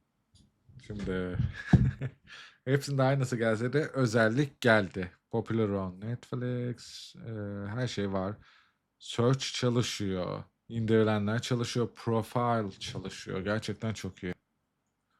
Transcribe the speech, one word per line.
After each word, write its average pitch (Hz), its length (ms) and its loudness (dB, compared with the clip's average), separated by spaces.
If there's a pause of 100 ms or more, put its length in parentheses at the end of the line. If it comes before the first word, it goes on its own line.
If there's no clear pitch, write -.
(880)
Şimdi 92 500 -4 (640)
<laughs> - 640 -14
hepsinde 135 380 2
aynısı 131 340 2
gelse 113 360 0
de 147 140 0
özellik 120 760 2
geldi. 101 500 4 (200)
Popular 110 380 0
on 95 320 -4
Netflix. 123 1120 -6
E, 113 160 -12 (360)
her 120 200 -2
şey 101 260 -2
var. 98 220 0 (640)
Search 131 540 0
çalışıyor. 98 920 0 (260)
İndirilenler 110 720 2
çalışıyor. 120 540 -2
Profile 113 840 0
çalışıyor. 95 600 -8
Gerçekten 107 540 -2
çok - 300 -10
iyi. 87 100 -4 (880)